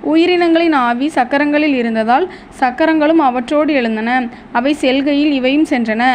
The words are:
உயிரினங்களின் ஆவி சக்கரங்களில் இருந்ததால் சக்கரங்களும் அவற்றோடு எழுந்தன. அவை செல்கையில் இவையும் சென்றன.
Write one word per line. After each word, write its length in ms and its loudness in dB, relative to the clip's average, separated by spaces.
உயிரினங்களின் 720 2
ஆவி 300 -2
சக்கரங்களில் 640 0
இருந்ததால் 520 0
சக்கரங்களும் 640 2
அவற்றோடு 500 0
எழுந்தன. 380 -2
அவை 200 0
செல்கையில் 600 0
இவையும் 340 0
சென்றன. 360 -2